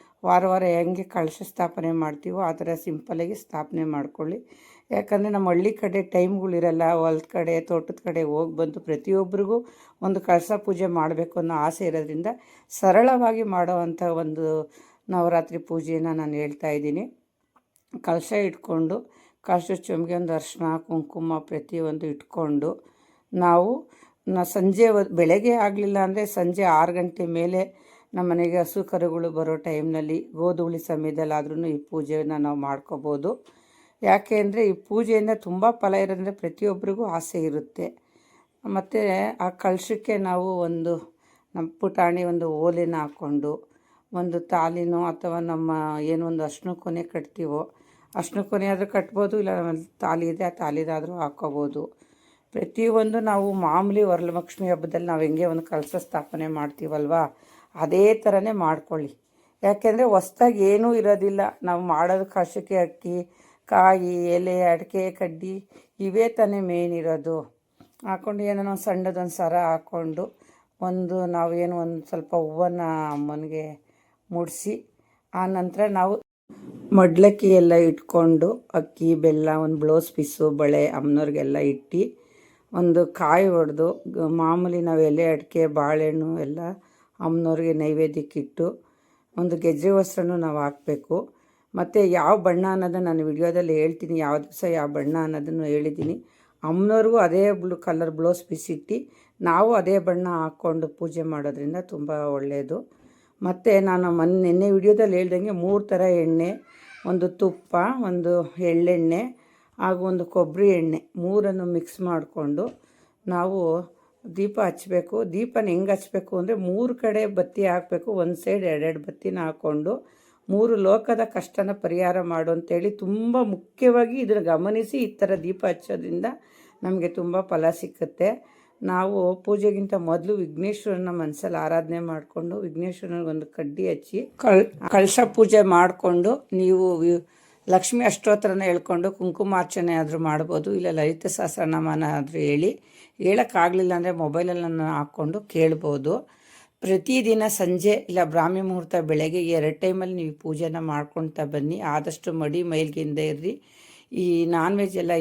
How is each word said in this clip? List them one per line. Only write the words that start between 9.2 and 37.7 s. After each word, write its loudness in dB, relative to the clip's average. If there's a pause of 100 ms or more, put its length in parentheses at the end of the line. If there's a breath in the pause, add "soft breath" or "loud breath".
ಒಂದು 0
ಕಳಶ 2
ಪೂಜೆ -2
ಮಾಡಬೇಕು -2
ಅನ್ನೋ -2
ಆಸೆ -2
ಇರೋದ್ರಿಂದ -4 (440 soft breath)
ಸರಳವಾಗಿ 4
ಮಾಡೋವಂಥ -2 (140)
ಒಂದು -4 (640 soft breath)
ನವರಾತ್ರಿ 0
ಪೂಜೆನ -4
ನಾನು -4
ಹೇಳ್ತಾ -4
ಇದ್ದೀನಿ. -2 (880)
ಕಳಶ -4 (140)
ಇಟ್ಕೊಂಡು, -4 (480 soft breath)
ಕಳಶದ 0
ಚೊಂಬಿಗೆ -4
ಒಂದು -4
ಅರಿಶಿನ, -4 (100)
ಕುಂಕುಮ -6
ಪ್ರತಿಯೊಂದು -6
ಇಟ್ಕೊಂಡು, -4 (600 soft breath)
ನಾವು 4 (560 soft breath)
ನ-, 0
ಸಂಜೆ 4
ಹೊ-, 2
ಬೆಳಗ್ಗೆ 4
ಆಗಲಿಲ್ಲ 0
ಅಂದರೆ 0
ಸಂಜೆ -2
ಆರು 4
ಗಂಟೆ -4
ಮೇಲೆ 0 (520 soft breath)
ನಮ್ಮ -2
ಮನೆಗೆ 2
ಹಸು -2
ಕರುಗಳು -2
ಬರೋ -2
ಟೈಮ್ನಲ್ಲಿ -4 (160)
ಗೋಧೂಳಿ -2
ಸಮಯದಲ್ಲಾದ್ರೂ -4 (100)
ಈ -4
ಪೂಜೆನ -6
ನಾವು -2
ಮಾಡ್ಕೋಬೋದು. -6 (720 soft breath)
ಯಾಕೆ 2
ಅಂದರೆ 0
ಈ 4 (100)
ಪೂಜೆಯಿಂದ 0 (100)
ತುಂಬ -2
ಫಲ 0
ಇರೋದ್ರಿಂದ -2
ಪ್ರತಿಯೊಬ್ಬರಿಗೂ -4
ಆಸೆ -6
ಇರುತ್ತೆ. -4 (800 soft breath)